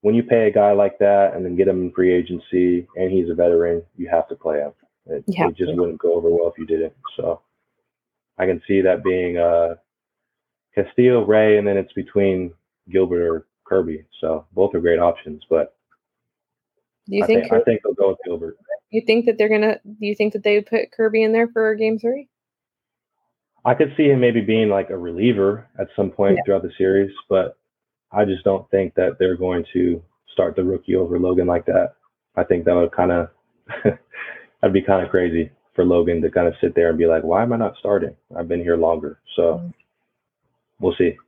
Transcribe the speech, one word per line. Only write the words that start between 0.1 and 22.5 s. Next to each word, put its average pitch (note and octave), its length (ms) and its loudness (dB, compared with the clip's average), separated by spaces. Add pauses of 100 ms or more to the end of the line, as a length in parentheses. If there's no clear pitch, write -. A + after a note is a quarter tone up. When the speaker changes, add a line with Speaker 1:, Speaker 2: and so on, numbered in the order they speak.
Speaker 1:
you A#2+ 80 2
pay A#2 240 2
a G#2 40 2
guy G#2 220 4
like G2 260 0
that G2+ 340 4
and F2+ 120 -8
then F2 100 -6
get F#2+ 120 2
him F#2 140 0
in F2 100 -6
free F#2 220 2
agency F2+ 720 -2 (120)
and F#2 140 -2
he's F#2 180 0
a E2 40 -4
veteran, E2+ 480 2 (140)
you F2 140 -10
have E2+ 180 0
to E2 80 -12
play D2+ 240 -6
him. D2 140 -8 (340)
It, D2+ 200 -10
Speaker 2:
You F3+ 160 -4
have - 80 0
Speaker 1:
it - 60 -16
just F2 140 -4
Speaker 2:
to. E2 60 -4
Speaker 1:
wouldn't E2+ 220 -4
go E2+ 160 0
over E2+ 140 0
well E2+ 200 0
if - 80 -14
you D#2+ 80 -10
didn't. D#2+ 280 -4 (220)
So B2 240 -6 (960)
I F#2 80 -2
can F2+ 220 -2
see G2 140 2
that F#2 220 2
being, F2+ 340 -2
uh, E2+ 380 0 (1000)
Castillo, B2 480 2
Ray, G#2+ 340 4
and G2+ 100 0
then G2 100 0
it's F#2+ 160 -6
between F#2 600 -2 (380)
Gilbert F2 380 0
or D#2+ 160 -4 (200)
Kirby. E2+ 380 -2 (160)
So D#2+ 340 -4
both G2 220 2
are E2+ 60 0
great E2+ 180 2
options, E2+ 500 -2
but D#2+ 260 0 (1300)
Speaker 2:
Do G3 80 -8
you G#3 80 2
Speaker 1:
I - 40 -2
Speaker 2:
think A#3 160 4
Speaker 1:
think, A#3 100 -2
I A3+ 60 4
Speaker 2:
Kirby A#3+ 120 2
Speaker 1:
think G#3+ 120 0
they'll G#2 100 -2
go G2 160 2
with F#2+ 160 -4
Gilbert. E2 320 -8 (320)
Speaker 2:
You A3 120 -2
think A3+ 240 2
that A3+ 120 0
they're G#3+ 120 2
gonna, G#3+ 360 0
do G#3+ 200 -12
you G#3 100 -4
think G#3+ 180 -2
that G#3 100 -8
they G#3 120 2
would G#3 100 0
put - 260 -4
Kirby A3 320 0
in A3 80 2
there A3+ 160 2
for A3 280 -2
game A3 240 -2
three? B3+ 280 -4 (1400)